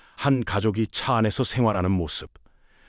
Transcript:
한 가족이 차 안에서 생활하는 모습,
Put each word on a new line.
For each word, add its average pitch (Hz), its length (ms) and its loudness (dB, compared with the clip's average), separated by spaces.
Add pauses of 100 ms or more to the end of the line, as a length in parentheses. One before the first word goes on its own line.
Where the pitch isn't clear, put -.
(180)
한 135 260 0
가족이 104 480 0
차 - 240 -2
안에서 110 280 2
생활하는 104 480 0
모습, 87 380 -2 (600)